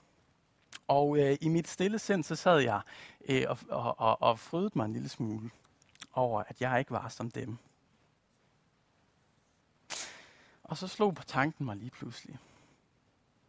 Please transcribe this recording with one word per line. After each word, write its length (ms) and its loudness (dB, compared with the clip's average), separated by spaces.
Og, 300 4
øh, 220 6
i 80 2
mit 200 2
stille 300 0
sind, 260 0
så 120 -6
sad 220 6
jeg, 220 2
øh, 200 4
og, 100 -2
og, 320 -2
og, 220 2
og 160 6
frydede 360 -4
mig 100 0
en 80 -4
lille 160 -6
smule 420 -8
over, 340 0
at 140 -12
jeg 180 2
ikke 120 -2
var 180 -6
som 220 -8
dem. 280 -8
Og 140 -10
så 120 -10
slog 280 0
tanken 400 -2
mig 100 -6
lige 140 -12
pludselig. 480 -14